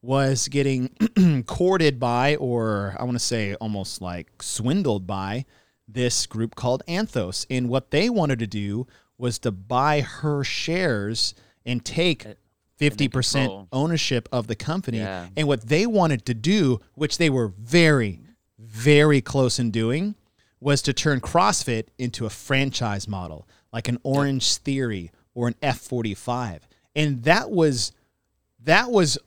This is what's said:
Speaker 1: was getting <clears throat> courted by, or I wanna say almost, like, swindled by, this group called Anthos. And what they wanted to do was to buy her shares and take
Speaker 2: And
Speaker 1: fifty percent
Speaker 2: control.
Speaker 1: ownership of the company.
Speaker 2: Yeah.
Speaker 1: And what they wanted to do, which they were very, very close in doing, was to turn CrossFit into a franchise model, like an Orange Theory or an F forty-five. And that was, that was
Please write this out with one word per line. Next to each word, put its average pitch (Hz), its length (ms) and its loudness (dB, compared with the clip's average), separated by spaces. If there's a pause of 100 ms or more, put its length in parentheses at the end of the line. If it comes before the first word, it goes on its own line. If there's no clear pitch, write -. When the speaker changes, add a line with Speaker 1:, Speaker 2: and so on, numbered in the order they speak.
Speaker 1:
was 135 480 0
getting 139 920 2
<clears throat> - 40 -8
courted 165 520 2
by, 127 360 2
or 110 640 -2
I 120 60 -4
wanna 123 120 -2
say 110 380 -2
almost, 104 480 -6
like, 87 260 -8 (100)
swindled 117 680 -2
by, 101 380 -6 (420)
this 120 400 -2
group 113 260 -4
called 127 340 -2
Anthos. 165 640 -4
And 127 200 -2
what 131 200 -2
they 175 220 2
wanted 151 260 0
to 113 80 -4
do 104 400 -4 (320)
was 120 220 -4
to 117 120 -2
buy 123 500 0
her 147 420 -4
shares 123 920 -2 (320)
and 120 180 -2
take 170 400 0
Speaker 2:
And 104 120 -16 (420)
Speaker 1:
fifty 143 300 2
percent 127 420 0
Speaker 2:
control. 95 220 -12
Speaker 1:
ownership 143 600 0
of 120 140 -2
the 117 100 -4
company. 151 440 -4
Speaker 2:
Yeah. 95 260 -6 (100)
Speaker 1:
And 151 120 0
what 113 220 0
they 180 180 2
wanted 170 400 2
to 120 80 -2
do, 139 460 2 (120)
which 147 240 -4
they 160 140 4
were 123 160 2
very, 117 720 2 (380)
very 139 640 6
close 127 360 0
in 120 140 0
doing, 127 420 0 (460)
was 143 240 0
to 139 100 0
turn 143 260 0
CrossFit 165 680 2 (120)
into 120 300 -6
a - 20 -4
franchise 123 760 -2
model, 90 400 -10 (260)
like 113 140 -6
an 120 160 -2
Orange 139 540 0
Theory 117 540 -4 (220)
or 120 140 -2
an 120 160 -2
F 135 160 0
forty-five. 113 880 -6 (280)
And 143 280 -2
that 156 260 2
was, 151 420 2 (720)
that 202 280 4
was 175 360 4